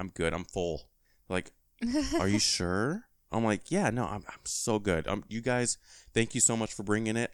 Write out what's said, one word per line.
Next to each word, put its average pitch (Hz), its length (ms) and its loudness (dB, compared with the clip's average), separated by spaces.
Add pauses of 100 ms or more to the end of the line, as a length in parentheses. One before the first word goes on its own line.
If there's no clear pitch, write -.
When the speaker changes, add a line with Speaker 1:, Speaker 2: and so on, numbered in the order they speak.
Speaker 1:
I'm 95 80 -4
good. 82 260 -2
I'm 87 100 -4
full." 85 460 -4 (380)
Like, 92 220 -2 (300)
Speaker 2:
<laughs> 277 380 0
Speaker 1:
"Are 98 100 4
you 104 100 4
sure?" 107 640 0 (260)
I'm 113 140 0
like, 107 260 0
"Yeah, 170 200 2
no, 117 160 -2
I'm, 101 220 -8
I'm - 160 -16
so - 340 0
good. 95 280 0
Um, 101 220 -2
you 110 140 -6
guys, 123 340 0 (380)
thank 113 200 2
you 120 60 2
so 117 160 4
much 110 160 -2
for 107 100 -8
bringing 110 340 2
it. 117 180 -2